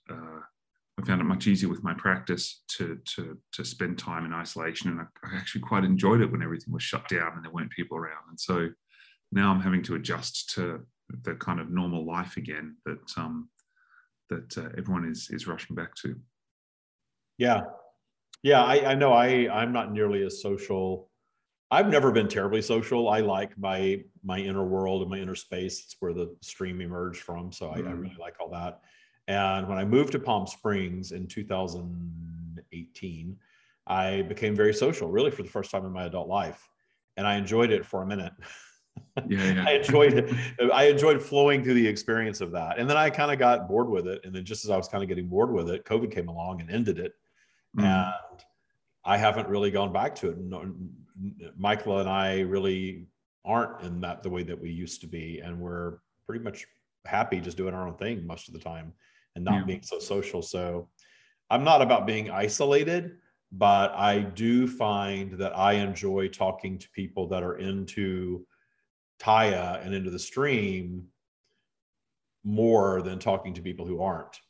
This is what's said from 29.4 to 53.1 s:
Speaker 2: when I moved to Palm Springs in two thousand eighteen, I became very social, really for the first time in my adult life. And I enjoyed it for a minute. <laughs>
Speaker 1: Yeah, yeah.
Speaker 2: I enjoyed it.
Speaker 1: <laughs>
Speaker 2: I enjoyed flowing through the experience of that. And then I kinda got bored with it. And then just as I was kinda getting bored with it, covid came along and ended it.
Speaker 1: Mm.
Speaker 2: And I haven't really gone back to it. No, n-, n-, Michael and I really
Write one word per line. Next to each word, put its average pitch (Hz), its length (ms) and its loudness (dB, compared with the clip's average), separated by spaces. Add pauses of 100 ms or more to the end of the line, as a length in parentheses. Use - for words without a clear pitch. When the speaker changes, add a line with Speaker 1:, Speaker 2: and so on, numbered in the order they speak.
Speaker 2:
when 95 100 -2
I 98 80 -2
moved 127 280 4
to - 60 0
Palm 104 280 0
Springs 92 640 -4
in 90 160 -8
two 104 180 -10
thousand 85 1160 -8 (120)
eighteen, 87 640 -12 (500)
I 95 360 0
became 104 320 -2
very 107 180 6
social, 104 360 0
really 123 220 2
for - 120 -6
the - 60 -14
first - 220 -6
time 95 140 -4
in 92 60 -8
my 90 140 -6
adult 87 220 -6
life. 90 400 -4 (480)
And 101 120 0
I 101 80 4
enjoyed 107 360 4
it 92 140 2
for 95 160 -6
a 95 60 -6
minute. 98 320 -6
<laughs> - 40 -20 (840)
Speaker 1:
Yeah, 95 240 2
yeah. 92 120 2
Speaker 2:
I 151 100 4
enjoyed 143 380 8
it. 123 220 2 (340)
Speaker 1:
<laughs> - 40 6
Speaker 2:
I 139 120 8
enjoyed 143 360 6
flowing 143 420 4
through 127 120 4
the 117 120 6
experience 110 540 -2
of 87 100 -6
that. 85 260 -2
And 123 120 0
then 147 80 4
I 156 120 6
kinda 147 280 0
got 120 320 6
bored 117 200 2
with 92 160 0
it. 95 200 -6
And 92 100 -10
then 92 80 -8
just 107 220 -8
as 104 60 0
I 95 40 4
was 95 140 -2
kinda 98 160 -4
getting 90 220 -4
bored 104 240 2
with 85 180 0
it, - 160 -6
covid 117 260 0
came 85 160 -4
along 85 320 -8
and 82 100 -12
ended 101 300 -2
it. - 140 -6 (640)
Speaker 1:
Mm. 104 80 4
Speaker 2:
And 92 580 0 (640)
I 202 120 4
haven't 107 300 2
really 101 240 2
gone 98 220 0
back 113 220 0
to 92 140 -4
it. 85 80 -4
No, 92 240 -10
n-, 92 280 -12 (340)
n-, 85 340 -12
Michael 101 420 0
and 95 100 0
I 95 320 2
really 92 640 -2 (380)